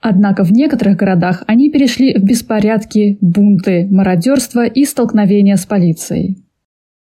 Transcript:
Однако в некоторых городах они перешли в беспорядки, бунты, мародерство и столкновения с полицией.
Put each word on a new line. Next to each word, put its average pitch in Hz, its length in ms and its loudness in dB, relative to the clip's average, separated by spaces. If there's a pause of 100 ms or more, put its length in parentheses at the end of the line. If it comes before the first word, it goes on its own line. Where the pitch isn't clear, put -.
Однако 202 440 0
в 170 80 0
некоторых 240 440 0
городах 180 500 -2
они 262 240 2
перешли 269 480 0
в 196 60 2
беспорядки, 214 960 0
бунты, 190 720 2
мародерство 202 760 0
и 262 180 0
столкновения 208 720 0
с 185 80 -4
полицией. 185 800 -4 (560)